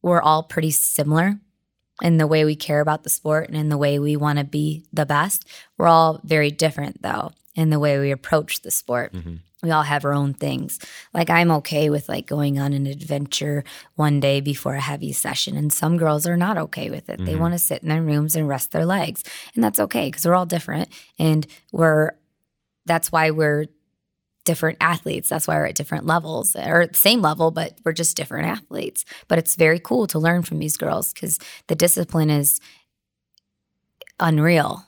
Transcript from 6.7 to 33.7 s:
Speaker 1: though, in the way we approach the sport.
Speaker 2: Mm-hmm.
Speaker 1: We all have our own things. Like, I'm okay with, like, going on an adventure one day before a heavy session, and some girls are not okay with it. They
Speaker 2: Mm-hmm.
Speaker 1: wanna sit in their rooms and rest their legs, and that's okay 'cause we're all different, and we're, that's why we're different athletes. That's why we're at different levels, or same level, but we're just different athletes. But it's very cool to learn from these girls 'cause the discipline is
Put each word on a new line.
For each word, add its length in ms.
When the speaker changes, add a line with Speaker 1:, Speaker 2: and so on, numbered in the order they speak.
Speaker 1:
though, 300
in 140
the 100
way 180
we 140
approach 500
the 80
sport. 440
Speaker 2:
Mm-hmm. 220
Speaker 1:
We 100
all 100
have 220
our 80
own 220
things. 440
Like, 160
I'm 220
okay 380
with, 180
like, 180
going 320
on 160
an 120
adventure 760
one 240
day 200
before 340
a 60
heavy 320
session, 440
and 160
some 240
girls 300
are 100
not 220
okay 320
with 180
it. 100
They 140
Speaker 2:
Mm-hmm. 80
Speaker 1:
wanna 180
sit 240
in 60
their 140
rooms 340
and 100
rest 240
their 160
legs, 380
and 100
that's 160
okay 300
'cause 160
we're 80
all 120
different, 420
and 280
we're, 380
that's 260
why 200
we're 360
different 340
athletes. 480
That's 180
why 100
we're 100
at 80
different 320
levels, 500
or 380
same 260
level, 300
but 340
we're 80
just 240
different 320
athletes. 560
But 100
it's 180
very 220
cool 280
to 120
learn 240
from 160
these 200
girls 340
'cause 260
the 80
discipline 560
is 300